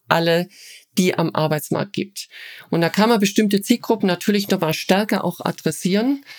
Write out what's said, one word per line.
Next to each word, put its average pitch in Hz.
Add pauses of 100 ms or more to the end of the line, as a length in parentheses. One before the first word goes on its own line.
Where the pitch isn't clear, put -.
alle, 170 (480)
die 185
am 165
Arbeitsmarkt 156
gibt. - (420)
Und 165
da 170
kann 208
man 233
bestimmte 202
Zielgruppen 226
natürlich 202
noch 151
mal 156
stärker 202
auch -
adressieren. 208 (140)